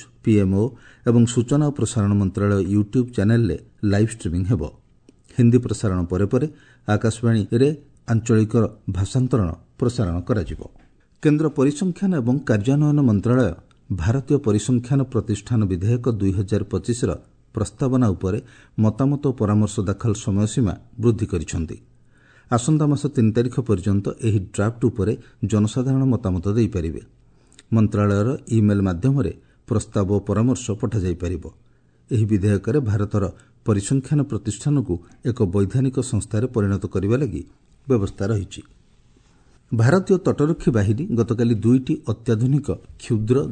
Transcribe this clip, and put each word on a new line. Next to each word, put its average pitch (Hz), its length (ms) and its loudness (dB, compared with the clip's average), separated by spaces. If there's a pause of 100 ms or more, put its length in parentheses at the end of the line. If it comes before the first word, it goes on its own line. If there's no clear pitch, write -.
(240)
ପିଏମ୍ଓ 101 400 2 (420)
ଏବଂ 120 200 6
ସୂଚନା 135 400 0
ଓ 147 40 0
ପ୍ରସାରଣ 113 420 0
ମନ୍ତ୍ରାଳୟ 101 520 0
YouTube 104 480 0
ଚ୍ୟାନେଲରେ 107 440 2 (280)
ଲାଇଭ୍ 104 260 2
ଷ୍ଟ୍ରିମିଂ 87 340 -4
ହେବ। 90 180 0 (760)
ହିନ୍ଦୀ 120 200 6
ପ୍ରସାରଣ 110 460 -2
ପରେ 92 220 -2
ପରେ 127 200 0 (420)
ଆକାଶବାଣୀରେ 113 800 2 (400)
ଆଞ୍ଚଳିକ 110 460 2 (360)
ଭାଷାନ୍ତରଣ 101 600 0 (280)
ପ୍ରସାରଣ 117 420 0
କରାଯିବ। 90 400 -4 (600)
କେନ୍ଦ୍ର 151 260 2
ପରିସଂଖ୍ୟାନ 160 680 0
ଏବଂ 123 220 0
କାର୍ଯ୍ୟାନ୍ୱୟନ 143 640 2
ମନ୍ତ୍ରାଳୟ 120 520 2 (400)
ଭାରତୀୟ 113 440 0
ପରିସଂଖ୍ୟାନ 120 680 0
ପ୍ରତିଷ୍ଠାନ 113 600 -2
ବିଧେୟକ 98 440 -2
ଦୁଇ 98 240 0
ହଜାର 98 320 -2
ପଚିଶର 110 460 -2 (440)
ପ୍ରସ୍ତାବନା 127 540 0
ଉପରେ 95 300 -2 (400)
ମତାମତ 135 480 2
ଓ 131 60 0
ପରାମର୍ଶ 104 480 0
ଦାଖଲ 101 320 -2
ସମୟସୀମା 101 640 0 (260)
ବୃଦ୍ଧି 110 260 0
କରିଛନ୍ତି। 82 500 -6 (720)
ଆସନ୍ତା 151 360 2
ମାସ 143 200 0
ତିନି 117 260 2
ତାରିଖ 120 280 0
ପର୍ଯ୍ୟନ୍ତ 98 460 0 (160)
ଏହି 110 160 2
ଡ୍ରାଫ୍ଟ 104 460 -4
ଉପରେ 101 280 0 (320)
ଜନସାଧାରଣ 123 600 0
ମତାମତ 92 440 0
ଦେଇପାରିବେ। 92 540 -2 (680)
ମନ୍ତ୍ରାଳୟର 104 580 2 (180)
ଇମେଲ୍ 104 340 2
ମାଧ୍ୟମରେ 95 500 0 (360)
ପ୍ରସ୍ତାବ 104 440 -2
ଓ 101 80 2
ପରାମର୍ଶ 113 500 0
ପଠାଯାଇପାରିବ। 90 760 -4 (640)
ଏହି 113 140 2
ବିଧେୟକରେ 104 540 0
ଭାରତର 104 460 -2 (400)
ପରିସଂଖ୍ୟାନ 131 580 0
ପ୍ରତିଷ୍ଠାନକୁ 120 720 -2 (320)
ଏକ - 160 -4
ବୈଧାନିକ 127 580 0
ସଂସ୍ଥାରେ 110 460 -2
ପରିଣତ 101 400 0
କରିବା 98 300 0
ଲାଗି 110 260 -4 (440)
ବ୍ୟବସ୍ଥା 104 400 0
ରହିଛି। 104 360 -4 (1120)
ଭାରତୀୟ 170 460 2
ତଟରକ୍ଷୀ 143 520 0
ବାହିନୀ 110 360 0
ଗତକାଲି 117 480 0
ଦୁଇଟି 123 400 2 (140)
ଅତ୍ୟାଧୁନିକ 123 600 0 (320)
କ୍ଷୁଦ୍ର 110 360 0 (160)